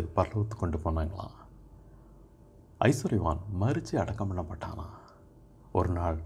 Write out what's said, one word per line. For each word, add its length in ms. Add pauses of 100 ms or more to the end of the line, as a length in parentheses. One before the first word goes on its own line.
(160)
பரலோகத்துக்கு 420
கொண்டு 200
போனாங்களாம். 580 (1400)
ஐஸ்வர்யவான் 640 (180)
மரிச்சு 360
அடக்கம் 340
பண்ணப்பட்டானா. 560 (840)
ஒரு 160
நாள் 380